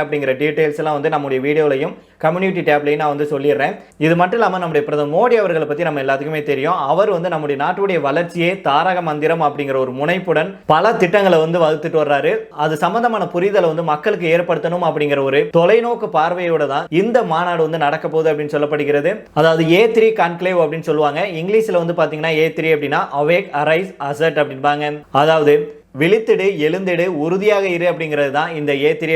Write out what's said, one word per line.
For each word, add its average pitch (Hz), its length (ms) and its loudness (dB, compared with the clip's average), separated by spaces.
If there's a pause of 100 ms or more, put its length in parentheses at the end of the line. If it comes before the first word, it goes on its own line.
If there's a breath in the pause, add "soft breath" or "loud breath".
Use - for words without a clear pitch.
அப்படிங்கிற 143 400 -2
டீடைல்ஸ் 151 340 0
எல்லாம் 151 220 -2
வந்து 143 100 -2
நம்முடைய 139 380 -2
வீடியோலையும் 151 480 0 (240 loud breath)
கம்யூனிட்டி 170 540 0
டேப்லையும் 147 300 0
நான் 147 140 0
வந்து 147 220 -2
சொல்லிடுறேன். 143 380 0 (220 loud breath)
இது 160 180 2
மட்டும் 180 220 2
இல்லாம 190 200 0
நம்முடைய 156 280 -2
பிரதமர் 147 280 -2
மோடி 240 280 2
அவர்களை 160 260 0
பத்தி 147 140 -4
நம்ம 151 200 -2
எல்லாத்துக்குமே 143 400 -2
தெரியும். 147 360 -2 (140)
அவர் 196 180 2
வந்து 175 180 -2
நம்முடைய 147 360 -2
நாட்டுடைய 185 360 -2
வளர்ச்சியே 143 220 0 (380)
தாரக 170 420 0
மந்திரம் 156 400 -2
அப்படிங்கிற 139 340 -2
ஒரு 127 160 0
முனைப்புடன் 170 600 -2 (120)
பல 175 260 4
திட்டங்களை 180 460 4
வந்து 165 220 2
வகுத்துட்டு 156 420 0
வர்றாரு. 143 300 0 (180)
அது 156 260 -2
சம்பந்தமான 214 480 0 (100)
புரிதலை 180 380 2
வந்து 165 100 -4
மக்களுக்கு 165 440 -2 (100)
ஏற்படுத்தணும் 175 540 -2
அப்படிங்கிற 147 320 0
ஒரு 143 340 0
தொலைநோக்கு 220 560 2
பார்வையோட 165 540 0
தான் 143 200 -2 (160)
இந்த 233 200 2
மாநாடு 175 400 0
வந்து 160 240 -2
நடக்க 156 220 -2
போகுது 160 240 0
அப்படின்னு 147 240 -4
சொல்லப்படுகிறது. 147 640 0 (120)
அதாவது 160 420 2
ஏ 220 100 6
த்ரீ 226 220 4 (140)
கான்க்ளேவ் 175 420 0
அப்படின்னு 160 260 -6
சொல்லுவாங்க. 151 360 0
இங்கிலீஷ்ல 190 580 0
வந்து 170 180 -2
பாத்தீங்கன்னா 156 400 -2
ஏ 160 60 2
த்ரீ 160 280 -2
அப்படின்னா 147 260 0 (200)
அவேக், 175 260 2 (140)
அரைஸ், 165 320 0 (160)
அசர்ட் 151 320 0
அப்படின்பாங்க. 147 680 -2
அதாவது 147 720 2 (160)
விழித்திடு, 190 600 2
எழுந்திடு, 175 600 -2
உறுதியாக 190 500 0
இரு 175 220 0
அப்படிங்கிறது 151 400 -2
தான் 156 240 -2
இந்த 147 220 -2
ஏ 147 160 2
த்ரீ 160 240 -2